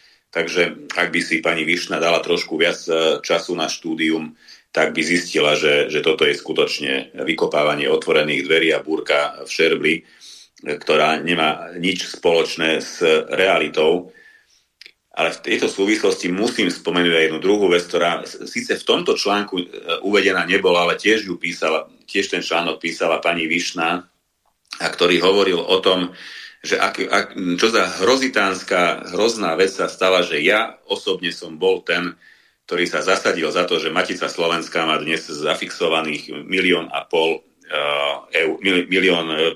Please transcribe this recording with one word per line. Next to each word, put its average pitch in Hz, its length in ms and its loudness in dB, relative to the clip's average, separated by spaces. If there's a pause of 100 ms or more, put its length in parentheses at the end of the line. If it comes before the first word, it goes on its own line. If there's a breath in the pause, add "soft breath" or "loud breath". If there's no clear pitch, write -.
(320 soft breath)
Takže 85 640 -2
ak 87 160 0
by 85 80 0
si 80 240 -4
pani 82 200 0
Višna 82 360 -2
dala 85 200 2
trošku 82 400 -2
viac, 85 280 2
e, 82 360 2
času 82 320 -2
na 80 120 -4
štúdium, 80 680 -4 (360 loud breath)
tak 78 240 0
by 78 80 0
zistila, 78 480 2
že, 73 400 2
že 76 80 0
toto 78 240 2
je 73 80 4
skutočne 69 800 -2 (120)
vykopávanie 76 680 0
otvorených 78 560 2
dverí 80 240 4
a 71 80 0
búrka 73 640 -2
v - 80 -16
šerbli, 80 440 2
e, 82 60 -12 (800 loud breath)
ktorá 78 400 2
nemá 82 560 -2
nič 90 320 -4
spoločné 82 720 2
s - 240 -6 (240)
realitou. 80 840 2 (1040 soft breath)
Ale 82 160 0
v - 160 -8
tejto - 240 0
súvislosti 98 640 0
musím 110 400 0
spomenúť 87 400 0
aj 80 160 4
jednu 78 160 -4
druhú 101 240 4
vec, 87 160 4
ktorá 85 400 0
s-, - 240 -14
síce 117 320 -6
v - 80 -6
tomto 139 240 2
článku, 101 480 0
e, 87 40 -6 (440)
uvedená 95 400 2
nebola, 90 400 4
ale 85 80 0
tiež 101 320 2
ju 85 80 -4
písala, 80 560 -4 (160)
tiež 98 240 -2
ten 90 80 -2
článok 82 400 -2
písala 82 400 -2
pani 85 240 -2
Višna, 85 640 -2 (720)
a 87 80 -4
ktorý 87 320 2
hovoril 95 400 4
o 92 240 2
tom, 90 320 2 (480 loud breath)
že - 160 0
ak, 98 160 0
ak, - 300 0 (340)
čo 147 80 4
za 92 320 0
hrozitánska, 95 1120 2
hrozná 101 400 0
vec 90 160 4
sa - 160 -2
stala, 92 400 2
že 80 160 -2
ja 107 480 0
osobne 95 400 -4
som 80 320 -10
bol 92 240 2
ten, 87 320 -2 (480 soft breath)
ktorý 87 240 -2
sa - 160 -2
zasadil 90 480 0
za 87 160 0
to, 87 80 0
že 78 160 -2
Matica 90 400 -2
Slovenská 85 560 -2
má 78 80 2
dnes 80 320 -4
zafixovaných 80 1040 -4 (160)
milión 87 400 2
a 71 160 -6
pol, 82 400 0 (240)
e, 78 100 -4 (540)
eur, 80 320 0
mil-, 90 240 2
milión 90 400 2 (280)